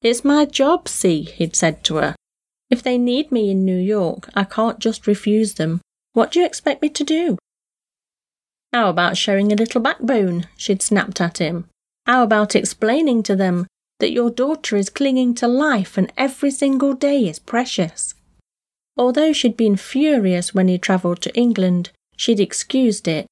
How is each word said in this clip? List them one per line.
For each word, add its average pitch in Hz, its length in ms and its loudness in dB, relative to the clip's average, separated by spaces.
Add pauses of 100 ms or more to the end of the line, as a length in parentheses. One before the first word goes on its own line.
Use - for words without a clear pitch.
"It's 240 240 0
my 294 200 4
job, 294 420 0
C," 165 360 0
he'd 165 340 -6
said 160 260 0
to 156 140 -4
her. 147 180 -2 (560)
"If 240 140 0
they 247 120 0
need 247 360 -2
me 220 180 0
in 190 140 0
New 185 120 0
York, 185 600 -4
I 196 80 0
can't 220 340 -4
just - 300 -4
refuse 208 460 0
them. 165 260 -4 (320)
What - 180 0
do - 80 0
you 349 80 4
expect - 340 -4
me 302 100 -2
to 294 120 -6
do?" 311 360 -2 (1300)
"How 233 160 2
about 175 280 0
showing 202 340 0
a 208 60 2
little 226 240 0
backbone?" 220 680 0 (100)
she'd 190 240 -2
snapped - 400 -2
at 170 180 -4
him. 170 280 -4 (400)
"How 254 160 4
about 214 320 2
explaining 233 680 0
to 202 100 0
them 185 320 0 (320)
that - 140 0
your 240 180 0
daughter 262 460 -2
is 196 140 -2
clinging 254 440 0
to 240 140 -2
life 247 500 0
and 185 180 0
every 269 360 -2
single 277 420 0
day 285 320 0
is 156 140 -8
precious?" - 720 -4 (840)
Although 277 360 2
she'd 240 240 0
been 214 200 2
furious 208 800 0
when 185 140 4
he 180 100 2
travelled 180 440 -2
to - 120 -8
England, 185 560 2 (260)
she'd 226 220 0
excused 220 680 0
it. 156 240 -4